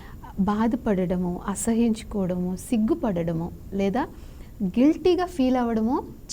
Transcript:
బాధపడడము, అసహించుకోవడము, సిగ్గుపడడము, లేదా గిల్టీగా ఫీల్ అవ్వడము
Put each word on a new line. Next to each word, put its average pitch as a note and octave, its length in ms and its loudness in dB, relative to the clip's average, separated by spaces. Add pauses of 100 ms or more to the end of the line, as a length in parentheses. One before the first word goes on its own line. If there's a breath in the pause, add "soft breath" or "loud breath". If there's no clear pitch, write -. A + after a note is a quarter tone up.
(400 loud breath)
బాధపడడము, F#3+ 1080 2
అసహించుకోవడము, G3 1080 0
సిగ్గుపడడము, F3+ 960 0 (220)
లేదా G3 340 0 (560 loud breath)
గిల్టీగా D#4+ 640 4
ఫీల్ C4 300 2
అవ్వడము A#3 520 0 (260)